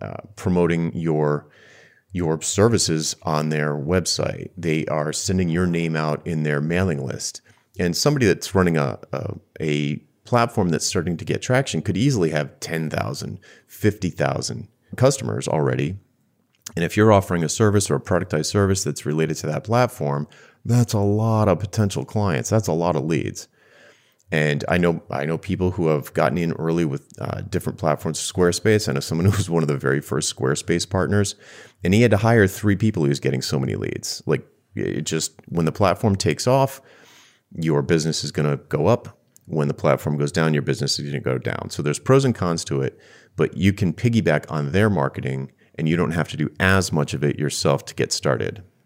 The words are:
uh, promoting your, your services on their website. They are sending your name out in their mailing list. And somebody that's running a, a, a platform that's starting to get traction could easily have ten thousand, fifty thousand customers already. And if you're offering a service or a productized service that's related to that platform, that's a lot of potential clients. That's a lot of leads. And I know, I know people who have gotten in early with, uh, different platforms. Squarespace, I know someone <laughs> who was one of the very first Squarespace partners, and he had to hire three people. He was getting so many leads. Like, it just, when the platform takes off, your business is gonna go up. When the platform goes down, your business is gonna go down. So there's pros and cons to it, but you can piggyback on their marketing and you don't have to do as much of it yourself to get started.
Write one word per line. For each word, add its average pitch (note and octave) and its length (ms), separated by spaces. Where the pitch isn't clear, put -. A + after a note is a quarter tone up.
uh, G1+ 200
promoting E2+ 600
your, D2+ 520
your D#2+ 300
services F2+ 800
on D#2 280
their D2+ 260
website. D#2 840
They D#2+ 300
are D2+ 260
sending F#2 360
your F2+ 180
name E2+ 280
out D2+ 300
in D#2+ 160
their D2+ 180
mailing D#2+ 460
list. - 360
And F2 180
somebody D3 300
that's F2 300
running F2+ 220
a, C2+ 200
a, - 220
a D2 420
platform A#2 460
that's D2+ 160
starting E2+ 320
to D#2 80
get C#2+ 160
traction - 400
could - 160
easily G2 320
have D2 320
ten D#2+ 300
thousand, C#2+ 480
fifty F#2+ 420
thousand C#2 580
customers B2 520
already. C#2+ 500
And E2+ 100
if E2 100
you're G#2+ 160
offering F#2 320
a D#2 60
service G#2 400
or D2 60
a C2+ 40
productized E2 460
service G2 380
that's D2 220
related D#2 320
to D#2+ 100
that D2+ 180
platform, D2+ 640
that's A#2+ 300
a A2 60
lot G#2+ 500
of E2+ 100
potential G2 460
clients. F#2 460
That's A2 160
a F2+ 60
lot E2+ 220
of C#2 80
leads. C#2 440
And D2+ 380
I F2 80
know, F2 320
I C#2 160
know E2 120
people F2+ 340
who F2 160
have D2+ 260
gotten D#2 240
in E2+ 160
early E2 320
with, C#2 340
uh, - 220
different - 360
platforms. D#2 420
Squarespace, F2+ 680
I C#2+ 60
know C#2 80
someone E2 240
<laughs> G2 40
who G2 60
was F#2 140
one E2 140
of D2 40
the C#2+ 100
very C2+ 220
first - 340
Squarespace D2 560
partners, G2 460
and F2+ 100
he A2+ 100
had A#2 80
to G#2 60
hire A2 300
three G2+ 300
people. G#2+ 260
He C#2 60
was C#2+ 100
getting C2 220
so - 180
many B1 160
leads. - 500
Like, - 200
it G1+ 260
just, D#2 320
when E2 160
the D#2+ 80
platform G2 420
takes E2+ 320
off, C3+ 320
your D#2+ 280
business D#2+ 420
is D2 80
gonna D2 260
go D2 180
up. - 300
When D2 200
the C#2+ 60
platform D2 420
goes C#2+ 160
down, D#2+ 220
your D2 100
business C#2 340
is D2 100
gonna C#2+ 120
go C2 180
down. - 340
So - 120
there's D2 160
pros C3+ 240
and B2+ 100
cons E2+ 320
to C#2 160
it, C2 160
but - 220
you G2 160
can F#2 180
piggyback F2 580
on C#2+ 220
their G#2 180
marketing C2+ 600
and D#2+ 140
you E2 80
don't E2+ 140
have D#2+ 180
to - 80
do D2+ 120
as F#2+ 320
much D2 200
of C2+ 80
it C#2+ 160
yourself C#2+ 480
to - 100
get - 180
started. A#1+ 500